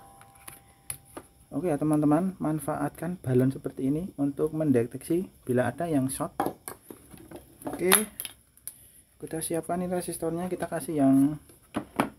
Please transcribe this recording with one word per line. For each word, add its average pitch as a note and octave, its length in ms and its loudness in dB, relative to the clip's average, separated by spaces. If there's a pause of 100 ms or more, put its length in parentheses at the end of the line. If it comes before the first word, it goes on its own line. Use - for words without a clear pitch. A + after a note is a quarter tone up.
(1500)
oke E3 200 -4
ya, D3 80 2
teman-teman, D3+ 600 2
manfaatkan D#3 800 -4
balon C3 320 4
seperti C3+ 400 -4
ini E3 280 -2
untuk C#3+ 360 0
mendeteksi D3+ 720 0 (160)
bila B2 320 0
ada E3+ 160 -6
yang C3+ 200 2
short. - 240 -6 (1300)
Oke, F3+ 280 2 (1300)
kita D#3+ 200 -6
siapkan E3+ 400 -2
ini F3+ 80 -2
resistornya, E3+ 600 -2
kita F3 200 -4
kasih D#3+ 320 -2
yang C3+ 140 8 (1040)